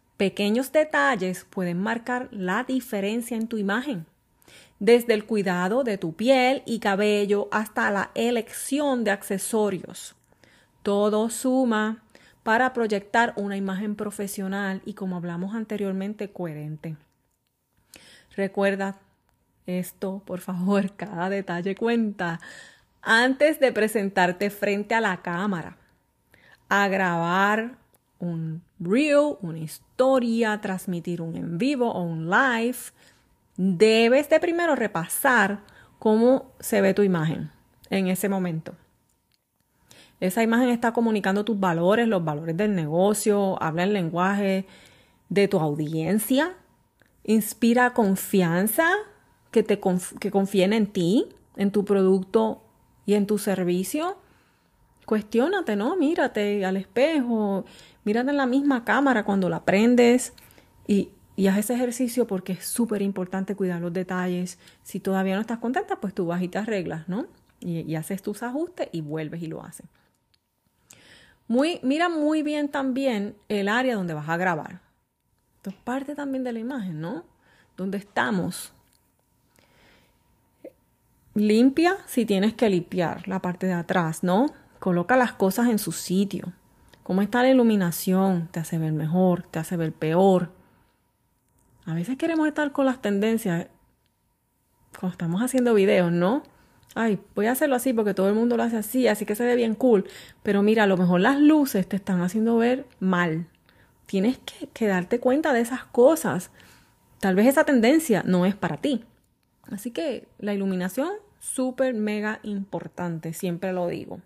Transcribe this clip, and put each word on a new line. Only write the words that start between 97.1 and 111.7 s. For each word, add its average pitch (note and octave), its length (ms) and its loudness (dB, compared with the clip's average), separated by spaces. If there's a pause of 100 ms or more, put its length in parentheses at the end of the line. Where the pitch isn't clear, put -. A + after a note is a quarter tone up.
voy G3+ 100 0
a A#3 60 2
hacerlo C4+ 240 0
así B3 180 0
porque G#3 220 0
todo F#3+ 120 2
el G3+ 60 2
mundo A#3 240 2
lo A3+ 60 0
hace A#3 140 -2
así, A#3 300 0
así G#3+ 160 0
que G#3 120 -4
se A#3+ 100 -2
ve A#3+ 100 2
bien A3+ 200 2
cool. A3 320 4 (340)
Pero G3+ 220 2
mira, A3 180 4
a G3+ 60 4
lo F#3+ 100 4
mejor F3+ 240 4
las C#4 180 4
luces D4 480 4
te - 80 -6
están F#3 260 -2
haciendo A3 360 0
ver B3 300 0 (120)
mal. F3 460 0 (600)
Tienes G#3 320 0
que, - 300 -14
que - 180 -2
darte F#3 320 0
cuenta C#4+ 340 2
de A#3 80 2
esas A#3+ 240 -6
cosas. A#3+ 640 4 (720)
Tal F#3+ 160 2
vez G#3 100 6
esa D4+ 200 4
tendencia B3+ 600 4
no F3+ 220 4
es G3+ 80 0
para E3 220 -4
ti. C#4 280 -2 (640)
Así A3+ 220 -10
que D#4 360 -6 (120)
la G3+ 160 -4
iluminación, G3 540 -2 (300)
súper B3+ 540 -4